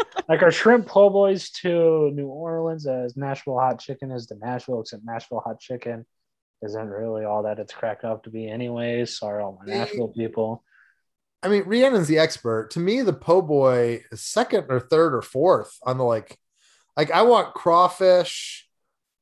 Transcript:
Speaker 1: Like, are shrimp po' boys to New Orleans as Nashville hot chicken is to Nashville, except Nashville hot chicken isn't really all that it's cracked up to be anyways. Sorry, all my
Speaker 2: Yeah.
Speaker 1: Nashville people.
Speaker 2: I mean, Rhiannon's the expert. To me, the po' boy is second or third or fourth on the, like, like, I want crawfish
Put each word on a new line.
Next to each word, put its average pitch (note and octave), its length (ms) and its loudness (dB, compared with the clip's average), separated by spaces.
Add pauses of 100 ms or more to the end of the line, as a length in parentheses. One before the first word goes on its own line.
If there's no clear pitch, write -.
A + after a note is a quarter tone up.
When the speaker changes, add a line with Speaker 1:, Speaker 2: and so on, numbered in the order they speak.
(280)
Speaker 1:
Like, D#3+ 140 4
are E3+ 80 8
shrimp A3+ 360 4
po' G3+ 240 6
boys G3 400 2 (120)
to E3 520 2
New C#3+ 140 -6
Orleans E3 580 -6
as B2+ 300 -6
Nashville C3+ 420 -6
hot B2+ 200 0
chicken C3+ 320 -12
is A#2+ 160 -10
to A2 100 -18
Nashville, A#2+ 440 -6
except A2 240 -16
Nashville A2+ 400 -10
hot A2+ 160 -10
chicken G#2+ 460 -12 (560)
isn't A2 260 -10
really G#2+ 380 -8
all G#2+ 160 -2
that G#2+ 160 -6
it's G#2 160 -12
cracked A2 300 -8
up A2 200 -6
to A2+ 60 -18
be A2 180 -10
anyways. A#2+ 680 -6
Sorry, G#2 240 -6
all G2 180 -10
my G2 100 -14
Speaker 2:
Yeah. A#2 100 -4
Speaker 1:
Nashville A#2 280 -6
people. A2+ 560 -6 (800)
Speaker 2:
I F3+ 60 -4
mean, G3+ 160 2
Rhiannon's A3 440 2
the D#3 100 4
expert. A2+ 520 0
To E3 100 -6
me, A3 220 0
the F#3+ 100 2
po' F3 300 2
boy B2+ 680 2
is A2 140 -16
second G#3 460 0
or B2+ 100 0
third D#3+ 340 2
or A2+ 60 -2
fourth C3+ 640 0
on B2+ 160 -2
the, C3 60 0
like, A2+ 340 -2 (580)
like, D3+ 140 0
I E3+ 120 4
want A3+ 300 4
crawfish F3+ 1120 2 (560)